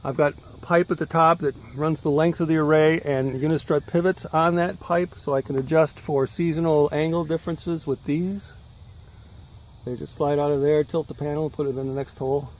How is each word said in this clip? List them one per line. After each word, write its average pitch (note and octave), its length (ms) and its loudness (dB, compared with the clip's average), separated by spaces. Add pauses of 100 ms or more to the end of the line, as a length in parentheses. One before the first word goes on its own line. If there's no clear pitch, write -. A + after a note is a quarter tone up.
I've C3 140 -4
got D3 160 4 (280)
pipe F3 280 2
at F3 80 -2
the D#3+ 80 -2
top E3 340 4
that C#3+ 140 -2 (220)
runs D3+ 260 0
the D#3+ 80 -2
length D#3 300 2
of E3 80 0
the D#3+ 100 4
array D#3 440 6
and C3 380 -2
unistrut D3+ 460 0
pivots F3+ 420 0
on E3+ 280 2
that F3+ 240 0
pipe, F3 380 -2
so C#3 180 -2
I C3+ 80 0
can C#3 140 -4
adjust D3 420 2
for C#3 260 0
seasonal D#3+ 680 2
angle D#3+ 320 0
differences D#3+ 640 -4
with C3+ 200 -4
these. F3+ 480 -4 (1300)
They B2 100 -6
just C#3+ 200 -10
slide C#3+ 240 2
out D3 120 2
of C#3 100 2
there, D3+ 220 4
tilt D#3+ 240 -2
the D3+ 60 -10
panel, D3 320 -4
and C#3 80 -6
put D3 140 -4
it C3 100 -4
in C3+ 100 -4
the C3+ 60 -4
next C3+ 240 -6
hole. C3+ 320 -2 (100)